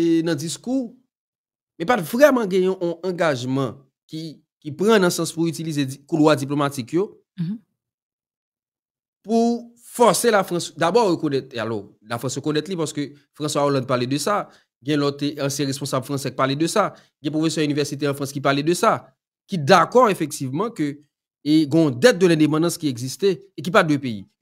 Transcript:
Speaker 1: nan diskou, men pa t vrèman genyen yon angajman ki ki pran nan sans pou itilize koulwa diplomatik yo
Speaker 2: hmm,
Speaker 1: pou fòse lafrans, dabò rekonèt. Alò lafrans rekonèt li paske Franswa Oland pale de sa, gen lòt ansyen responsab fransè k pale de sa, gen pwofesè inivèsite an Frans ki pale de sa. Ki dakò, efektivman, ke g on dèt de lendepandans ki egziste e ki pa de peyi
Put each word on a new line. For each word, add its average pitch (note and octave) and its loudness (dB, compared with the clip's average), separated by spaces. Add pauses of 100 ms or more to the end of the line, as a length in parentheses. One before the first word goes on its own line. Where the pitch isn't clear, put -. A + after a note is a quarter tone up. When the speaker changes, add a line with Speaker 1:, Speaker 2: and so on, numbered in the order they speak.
(240)
Speaker 1:
nan E3 -2
diskou, A3+ -6 (840)
men E3+ -2
pa A#3+ 2
t D#3 -6
vrèman B3 4
genyen F#3 2
yon E3+ -4
angajman C3+ -2 (320)
ki D#3+ -14 (220)
ki D3+ -10
pran G#3 4
nan F3 2
sans E3 -4
pou E3 0
itilize D#3 -4 (240)
koulwa D3+ 4
diplomatik C#3 -4
yo G3+ 0 (280)
Speaker 2:
hmm, F#3 -4 (1700)
Speaker 1:
pou A#3 0 (220)
fòse A#3 4
lafrans, F#3 0
dabò F3 2
rekonèt. C#3 -2
Alò A2 -4 (260)
lafrans B2 -4
rekonèt D3+ -2
li E3+ -4
paske D3 -4 (260)
Franswa C#3+ 0
Oland C3+ 0
pale B2 0
de C3+ -2
sa, G#3 -2 (400)
gen D3 0
lòt C#3+ -2 (240)
ansyen C#3 -2
responsab C3+ -4
fransè C#3 -6
k - -6
pale C3+ 0
de E3 0
sa, F#3 0 (300)
gen D3+ -4
pwofesè D#3+ 0
inivèsite C#3+ -2
an C#3 -2
Frans C#3 -6
ki C#3 -8
pale C#3 0
de E3+ 0
sa. G#3 2 (500)
Ki F#3 -6
dakò, F#3 6
efektivman, D#3 -4
ke C#3+ -4 (500)
g D3+ 2
on D#3 4
dèt D3+ 4
de F3+ 4
lendepandans D#3 2
ki D3+ -2
egziste C3 -2
e - -18
ki F#3 -6
pa G3+ 6
de D3 0
peyi A2 -8 (180)